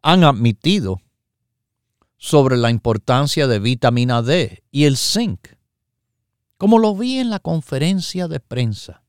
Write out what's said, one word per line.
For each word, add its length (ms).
han 220
admitido 760
sobre 400
la 140
importancia 760
de 120
vitamina 640
D 500
y 140
el 120
zinc, 500
como 220
lo 160
vi 240
en 100
la 100
conferencia 880
de 120
prensa 680